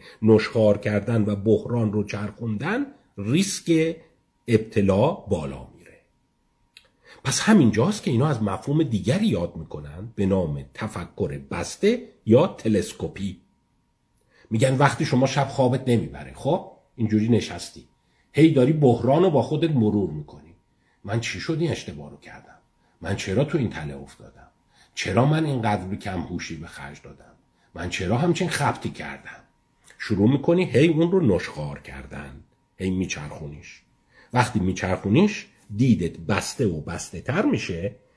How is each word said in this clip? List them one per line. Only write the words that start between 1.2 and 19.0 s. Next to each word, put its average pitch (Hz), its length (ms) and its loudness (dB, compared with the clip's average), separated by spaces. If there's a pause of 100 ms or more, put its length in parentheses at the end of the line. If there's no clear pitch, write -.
و 104 100 -2
بحران 110 580 0
رو 104 100 0
چرخوندن، 110 840 -6 (320)
ریسک 160 800 0 (520)
ابتلا 107 640 2
بالا 73 560 -6 (100)
میره. - 240 -20 (1200)
پس - 160 -2
همینجاست 160 640 4
که 175 80 -2
اینا 127 160 2
از 120 160 -2
مفهوم 139 400 -2
دیگری 123 440 0
یاد 87 280 -2
می‌کنن 78 600 -14
به 101 100 0
نام 82 480 0
تفکر 95 640 -8 (140)
بسته 202 580 -2 (160)
یا 127 220 6
تلسکوپی. 98 920 -4 (1080)
می‌گن 131 280 2
وقتی 143 280 2
شما 131 200 2
شب 135 220 0
خوابت 127 400 0
نمیبره، - 460 -2
خب - 380 -4 (240)
اینجوری 107 340 0
نشستی، - 580 -2 (440)
هی 156 200 6
داری 135 220 4
بحران 131 500 4